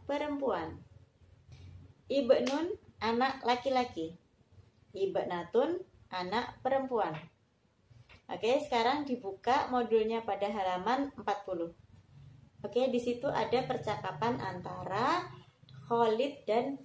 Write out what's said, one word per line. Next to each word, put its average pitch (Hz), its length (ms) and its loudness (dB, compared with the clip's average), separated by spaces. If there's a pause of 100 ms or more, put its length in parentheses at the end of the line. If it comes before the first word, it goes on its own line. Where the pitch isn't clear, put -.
perempuan. 277 720 -2 (1300)
Ibnun, 277 720 2 (240)
anak 240 400 0
laki-laki. 247 720 0 (800)
Ibnatun, 196 880 0 (240)
anak 185 560 -4
perempuan. 262 500 2 (1160)
Oke, 233 320 2
sekarang 254 400 2
dibuka 262 640 0
modulnya 226 560 2
pada 202 240 0
halaman 214 720 0
empat 208 240 -2
puluh. 170 320 -4 (880)
Oke, 247 240 2
di 240 100 0
situ 240 300 -2
ada 220 400 0
percakapan 226 720 -2
antara 190 880 -2 (580)
Khalid 233 600 2
dan 254 380 2